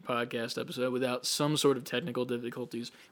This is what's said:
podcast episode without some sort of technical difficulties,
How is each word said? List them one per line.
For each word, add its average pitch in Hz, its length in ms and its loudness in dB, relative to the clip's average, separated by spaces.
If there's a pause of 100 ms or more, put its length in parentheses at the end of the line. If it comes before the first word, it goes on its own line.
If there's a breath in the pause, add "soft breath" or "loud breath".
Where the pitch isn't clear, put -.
podcast 120 540 -2
episode 123 320 -2
without 123 340 0
some 151 300 2
sort 143 220 6
of 120 80 -6
technical 123 400 -2
difficulties, 120 680 -4 (200 soft breath)